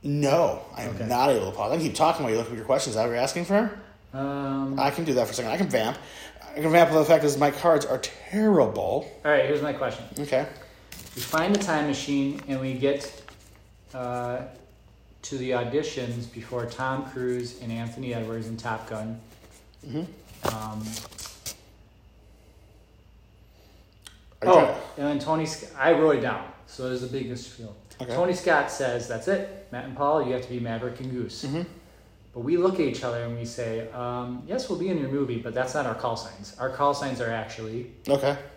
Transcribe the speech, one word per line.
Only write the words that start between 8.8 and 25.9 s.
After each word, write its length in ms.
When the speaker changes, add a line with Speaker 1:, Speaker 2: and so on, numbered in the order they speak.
Speaker 2:
All 60
right, 140
here's 180
my 100
question. 320
Speaker 1:
Okay. 260
Speaker 2:
We 80
find 320
the 80
time 240
machine 600
and 140
we 140
get... 480
Uh, 460
to 160
the 120
auditions 800
before 360
Tom 420
Cruise 500
and 120
Anthony 420
Edwards 340
in 100
Top 300
Gun. 320
Speaker 1:
Mm-hmm. 180
Speaker 2:
Um, 300
Speaker 1:
Are 60
you 60
Speaker 2:
oh, 0
Speaker 1:
trying 220
to 260
Speaker 2:
and 60
then 120
Tony 260
Sc-, 320
I 160